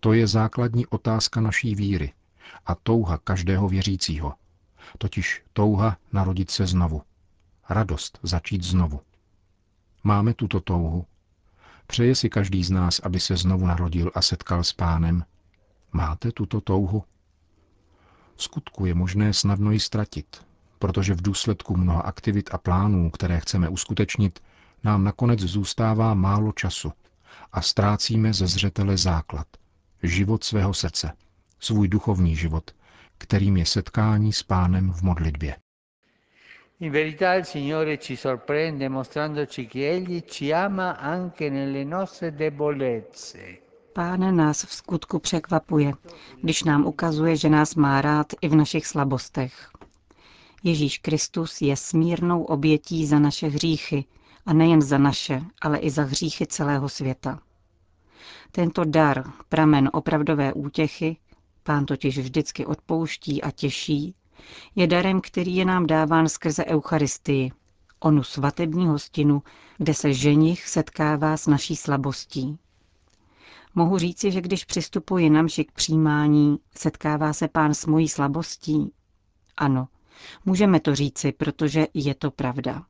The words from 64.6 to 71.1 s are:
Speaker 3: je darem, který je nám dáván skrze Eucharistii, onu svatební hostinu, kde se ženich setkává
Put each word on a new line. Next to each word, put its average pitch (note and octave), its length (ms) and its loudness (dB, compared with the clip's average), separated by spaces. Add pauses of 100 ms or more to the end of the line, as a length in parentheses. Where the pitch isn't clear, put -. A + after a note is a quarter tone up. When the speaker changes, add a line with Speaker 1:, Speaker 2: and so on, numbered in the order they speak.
Speaker 3:
je F3+ 120 2
darem, F3+ 340 2
který F3+ 360 -4
je F#3 80 2
nám F#3 220 2
dáván D#3 420 4
skrze D#3+ 360 -2
Eucharistii, C#3+ 880 0 (480)
onu D3+ 220 4
svatební D#3+ 640 -2
hostinu, D3 560 2 (360)
kde D3+ 160 2
se C#3+ 180 0
ženich D3 560 4
setkává D#3 680 0